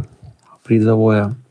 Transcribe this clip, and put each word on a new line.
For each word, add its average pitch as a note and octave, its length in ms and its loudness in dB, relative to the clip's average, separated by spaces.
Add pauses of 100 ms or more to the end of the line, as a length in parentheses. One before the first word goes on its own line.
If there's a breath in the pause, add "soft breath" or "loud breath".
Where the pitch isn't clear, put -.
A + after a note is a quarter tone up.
(640)
призовое. A2 720 0 (140)